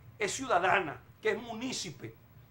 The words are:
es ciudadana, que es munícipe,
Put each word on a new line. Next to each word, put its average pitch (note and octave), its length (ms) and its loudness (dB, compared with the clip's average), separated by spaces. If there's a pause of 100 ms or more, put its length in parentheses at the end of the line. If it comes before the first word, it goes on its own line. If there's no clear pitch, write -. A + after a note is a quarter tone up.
(180)
es G3+ 140 -2
ciudadana, F#3 680 2 (220)
que G#3+ 80 2
es G#3+ 100 0
munícipe, A3+ 760 -8 (360)